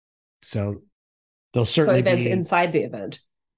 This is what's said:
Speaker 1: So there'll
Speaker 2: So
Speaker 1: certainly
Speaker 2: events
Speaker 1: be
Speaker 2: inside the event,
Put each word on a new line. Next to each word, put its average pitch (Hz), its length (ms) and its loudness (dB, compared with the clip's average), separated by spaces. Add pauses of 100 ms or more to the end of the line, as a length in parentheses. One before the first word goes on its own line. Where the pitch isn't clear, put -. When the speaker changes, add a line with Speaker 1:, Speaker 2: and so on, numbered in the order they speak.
(420)
Speaker 1:
So 101 400 -6 (720)
there'll 120 120 2
Speaker 2:
So 160 180 2
Speaker 1:
certainly 147 160 4
Speaker 2:
events 120 260 2
Speaker 1:
be - 60 0
Speaker 2:
inside 175 420 0
the 156 80 0
event, 123 380 -10 (380)